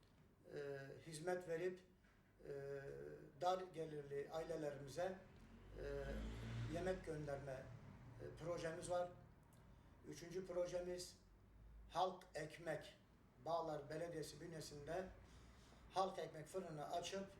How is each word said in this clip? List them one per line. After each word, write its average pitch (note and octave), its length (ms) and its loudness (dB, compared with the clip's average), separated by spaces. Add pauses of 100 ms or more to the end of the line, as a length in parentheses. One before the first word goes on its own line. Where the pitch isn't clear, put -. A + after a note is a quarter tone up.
(540)
e, C#3+ 260 0 (280)
hizmet E3+ 420 2
verip, F3+ 300 4 (680)
e, - 40 -2 (920)
dar F#3 200 8
gelirli D3+ 720 -2
ailelerimize, D#3 880 0 (580)
e, D3 60 -4 (880)
yemek F#3 320 4
gönderme, C#3 600 0 (560)
e, D3 220 -6
projemiz E3 460 0
var. F3+ 200 6 (960)
Üçüncü E3+ 400 -4
projemiz F3 680 0 (720)
Halk F3+ 340 6 (120)
Ekmek. D#3 600 -2 (500)
Bağlar D#3 440 4
Belediyesi D#3+ 520 0
bünyesinde D#3+ 680 0 (840)
Halk F#3 260 6
Ekmek D#3 280 -2
fırını D#3 440 0
açıp - 320 2 (160)